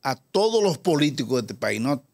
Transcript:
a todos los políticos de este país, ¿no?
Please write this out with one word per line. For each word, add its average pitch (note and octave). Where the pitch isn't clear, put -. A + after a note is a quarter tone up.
a C3
todos A3
los F#3
políticos C#3+
de B2
este A2
país, G#2+
¿no? C3+